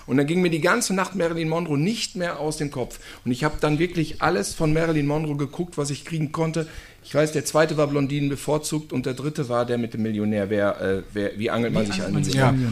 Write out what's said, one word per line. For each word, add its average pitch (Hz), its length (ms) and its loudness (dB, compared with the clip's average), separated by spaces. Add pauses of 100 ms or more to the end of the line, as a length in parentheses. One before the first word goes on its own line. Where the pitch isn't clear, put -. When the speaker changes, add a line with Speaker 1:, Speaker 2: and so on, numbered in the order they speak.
Speaker 1:
Und 123 100 2
dann 143 100 4
ging 170 160 2
mir 175 80 4
die 160 100 0
ganze 190 340 2
Nacht 185 200 -2
Marilyn 170 340 0
Monroe 160 300 0
nicht 208 380 0
mehr 170 240 -4
aus 151 160 -2
dem 143 160 -4
Kopf. 120 260 -6 (260)
Und 120 60 0
ich 127 140 0
hab - 160 0
dann 151 180 2
wirklich 165 420 -2
alles 180 320 0
von 160 200 2
Marilyn 160 340 2
Monroe 151 300 -2
geguckt, 147 420 -4
was 147 120 -2
ich 139 140 -8
kriegen 160 280 -4
konnte. 160 340 -2 (380)
Ich - 100 -10
weiß, 156 160 4
der 151 140 -2
zweite 156 320 2
war 151 100 4
Blondinen 143 420 0
bevorzugt 151 640 -2
und 127 140 -2
der 131 80 -2
dritte 139 340 -4
war 120 160 2
der 120 140 0
mit 117 160 -4
dem 113 80 -2
Millionär. 107 480 0
Wer, 101 300 2
äh, 95 220 0 (100)
wer, 101 260 -2
wie 110 120 -2
angelt 117 220 0
man 110 120 2
Speaker 2:
Wie - 20 0
Speaker 1:
sich 98 160 -2
Speaker 2:
angelt - 60 -2
Speaker 1:
an - 60 -2
Speaker 2:
man - 80 2
Speaker 1:
den - 20 0
Speaker 2:
sich 135 100 2
Speaker 1:
Millionär? 131 140 6
Speaker 2:
an 131 80 4
den 127 160 2